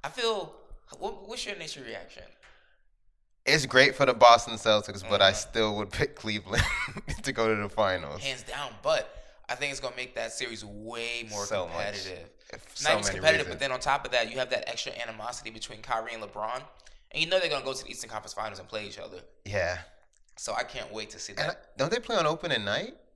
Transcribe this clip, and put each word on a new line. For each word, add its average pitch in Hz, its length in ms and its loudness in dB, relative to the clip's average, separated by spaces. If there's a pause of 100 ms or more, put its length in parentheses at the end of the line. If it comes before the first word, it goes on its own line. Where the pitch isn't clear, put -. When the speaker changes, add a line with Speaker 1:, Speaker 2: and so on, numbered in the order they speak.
Speaker 1:
I 147 60 -4
feel, 214 440 -2 (440)
what, 170 300 -8
what's 226 180 -8
your 202 100 -8
initial 151 260 -10
reaction? 98 400 -12 (1200)
Speaker 2:
It's 139 200 6
great 131 280 8
for 139 120 4
the 123 80 6
Boston 117 400 10
Celtics, 104 540 2
but 101 120 4
I 98 120 10
Speaker 1:
Mm-hmm. - 40 -2 (140)
Speaker 2:
still 107 260 2
would 104 140 -4
pick - 260 -2
Cleveland 107 460 -2 (300)
<laughs> - 300 -8
to 135 100 -2
go 110 220 2
to 104 60 -2
the 101 80 -2
finals. 92 540 0
Speaker 1:
Hands 135 200 -6
down, 135 280 -8 (120)
but 143 420 0 (240)
I 123 60 -4
think 143 160 -4
it's 135 100 -8
gonna 123 160 -8
make 123 180 -10
that 113 180 -6
series 113 320 -8
way 117 640 -8
more 101 160 -4
Speaker 2:
So 98 220 -2
much. 82 100 -10
Speaker 1:
competitive. 92 540 -6 (200)
Speaker 2:
If - 100 -14
Speaker 1:
Not - 140 -20
Speaker 2:
so 143 160 0
Speaker 1:
even 160 80 4
just 98 100 0
Speaker 2:
many 95 100 -2
Speaker 1:
competitive, 156 280 4
but - 80 -6
Speaker 2:
reasons. - 60 -8
Speaker 1:
then 135 120 0
on 127 80 -2
top 143 260 2
of 127 60 -2
that, 117 180 4
you 123 80 -6
have 127 120 -2
that - 180 0
extra 123 240 -6
animosity 113 580 -8
between 107 320 -12
Kyrie 117 320 -2
and 110 80 -8
LeBron. 107 400 -6 (480)
And 156 120 -2
you 160 60 0
know 185 100 4
they're 170 120 2
gonna 135 140 -2
go 135 100 -2
to - 100 -8
the - 60 -14
Eastern - 200 -12
Conference 110 240 -10
Finals 104 260 -6
and 92 80 -18
play 107 180 -8
each - 120 -14
other. 87 200 -14 (260)
Speaker 2:
Yeah. 90 340 0 (580)
Speaker 1:
So - 180 -6
I 123 100 -2
can't 110 280 -10
wait 107 180 -8
to - 80 -16
see - 140 -12
Speaker 2:
And - 80 -6 (100)
Speaker 1:
that. - 0 -
Speaker 2:
I, - 40 -8 (220)
don't 165 140 0
they 247 100 0
play 233 160 -2
on 165 100 4
opening 151 380 0
night? 143 300 -2 (220)